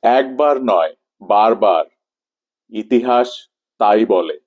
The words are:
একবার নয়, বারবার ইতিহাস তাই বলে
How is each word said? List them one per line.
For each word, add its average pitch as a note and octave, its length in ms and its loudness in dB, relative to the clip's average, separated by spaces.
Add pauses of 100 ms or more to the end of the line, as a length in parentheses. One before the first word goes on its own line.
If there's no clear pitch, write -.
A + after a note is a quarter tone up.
একবার C3+ 540 0 (140)
নয়, E2 220 0 (400)
বারবার G#2 520 2 (880)
ইতিহাস A#2+ 560 -2 (520)
তাই G#2+ 220 2 (120)
বলে E2 220 -4 (100)